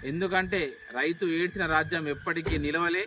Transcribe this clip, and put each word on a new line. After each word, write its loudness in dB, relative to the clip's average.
ఎందుకంటే 0
రైతు 0
ఏడ్చిన 0
రాజ్యం 2
ఎప్పటికీ -2
నిలవలే. 2